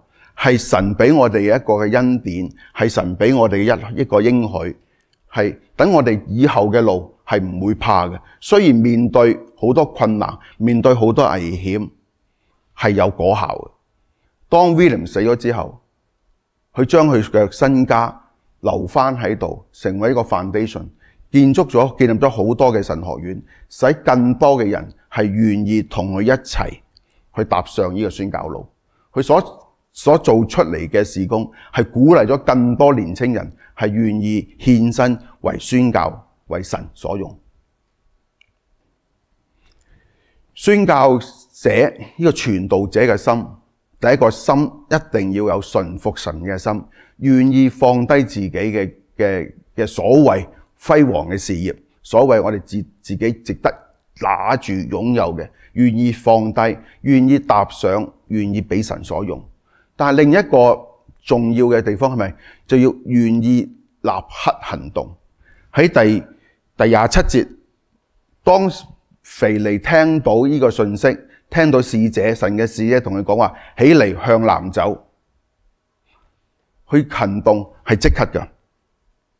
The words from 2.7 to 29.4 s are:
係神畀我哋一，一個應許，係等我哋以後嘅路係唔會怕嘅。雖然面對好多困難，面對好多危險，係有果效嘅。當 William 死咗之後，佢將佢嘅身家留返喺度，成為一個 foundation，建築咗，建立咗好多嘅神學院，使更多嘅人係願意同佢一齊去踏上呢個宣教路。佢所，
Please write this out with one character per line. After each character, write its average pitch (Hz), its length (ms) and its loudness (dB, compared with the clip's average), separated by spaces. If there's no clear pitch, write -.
係 113 100 0
神 90 300 -4
畀 117 180 2
我 117 140 2
哋 98 140 0
一， 110 380 -2
一 131 40 -2
個 104 160 0
應 120 220 2
許， 87 340 -8
係 104 240 -4
等 175 160 2
我 151 140 4
哋 107 220 0
以 120 200 0
後 - 240 0
嘅 117 120 2
路 92 320 -2
係 104 160 -2
唔 92 240 -6
會 107 80 0
怕 95 320 0
嘅。 90 140 -12
雖 202 280 2
然 127 60 6
面 117 340 2
對 120 300 4
好 117 160 0
多 156 120 2
困 110 340 -2
難， - 200 -6
面 117 240 0
對 131 100 4
好 113 180 2
多 127 200 2
危 92 100 -4
險， 95 360 -6
係 110 140 -2
有 98 180 2
果 95 260 0
效 - 120 -4
嘅。 - 240 -10
當 170 240 4
William 127 320 2
死 98 140 -4
咗 117 140 2
之 120 200 -4
後， - 260 -10
佢 127 100 -2
將 156 240 2
佢 120 140 2
嘅 104 280 0
身 135 360 0
家 117 340 -2
留 95 260 -4
返 131 300 -2
喺 107 220 -4
度， 82 340 -8
成 95 260 -6
為 113 120 0
一 131 40 -2
個 120 60 0
foundation， 98 640 -4
建 139 220 4
築 147 160 0
咗， 123 300 0
建 123 100 4
立 110 100 0
咗 135 100 2
好 113 260 -2
多 123 180 2
嘅 104 100 -2
神 85 200 -6
學 73 180 -8
院， 90 220 -12
使 131 240 0
更 123 300 2
多 139 220 2
嘅 110 120 -2
人 92 200 -6
係 107 140 -2
願 104 420 0
意 107 160 0
同 98 300 -6
佢 98 100 -4
一 117 80 2
齊 - 480 -4
去 107 100 -4
踏 90 200 -2
上 92 300 -6
呢 104 80 -6
個 98 80 -4
宣 98 200 -8
教 - 160 -10
路。 78 200 -12
佢 135 100 -4
所， - 520 -2